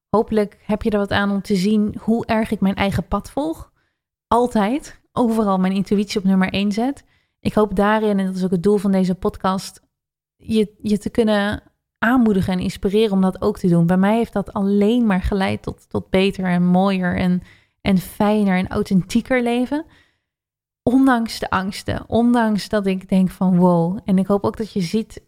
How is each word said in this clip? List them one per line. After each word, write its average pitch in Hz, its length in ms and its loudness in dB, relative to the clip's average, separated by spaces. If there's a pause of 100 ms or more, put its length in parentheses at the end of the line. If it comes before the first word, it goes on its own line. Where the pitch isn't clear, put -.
hopelijk 214 580 -2
heb 208 160 -4
je 226 80 -2
er 208 80 0
wat 202 140 -2
aan 202 180 0
om 196 120 -2
te 208 140 -2
zien 208 440 0
hoe 226 260 -2
erg 190 240 -2
ik 208 100 -4
mijn 190 140 2
eigen 196 340 -2
pad 202 220 -6
volg. 311 420 -6 (540)
Altijd, 240 720 0 (120)
overal 220 460 2
mijn 185 140 2
intuïtie 202 480 -2
op 185 60 -2
nummer 190 260 2
één 196 200 -2
zet. 240 320 -4 (360)
Ik - 140 -4
hoop 208 220 2
daarin, 208 420 2
en 190 80 0
dat 190 100 -6
is 185 80 -2
ook 185 60 -2
het 180 120 0
doel 208 140 2
van 196 160 0
deze 185 220 2
podcast, - 760 -6 (520)
je, 214 320 0 (100)
je 208 160 0
te 208 120 -8
kunnen 214 520 0 (360)
aanmoedigen 220 540 2
en 180 80 -2
inspireren 196 520 0
om 190 80 2
dat 185 220 0
ook 208 160 -2
te 190 100 0
doen. 170 180 4
Bij 180 100 2
mij 196 200 2
heeft 233 160 -2
dat 196 200 -6
alleen 202 540 2
maar 196 160 0
geleid 202 400 -2
tot, - 260 -12
tot 202 220 -6
beter 190 340 0
en 175 220 2
mooier 180 500 2
en, 180 260 0 (380)
en 190 180 0
fijner 208 600 0
en 190 100 -4
authentieker 214 760 0
leven. 247 420 -2 (960)
Ondanks 254 560 2
de - 120 -8
angsten, - 560 -6
ondanks 226 600 0
dat 208 180 -2
ik 190 220 -4
denk 185 220 2
van: 185 260 0
"Wow." 175 480 2
En 190 140 2
ik 190 80 0
hoop 202 180 0
ook 220 120 -4
dat 214 160 -8
je 208 80 -4
ziet, 214 480 -4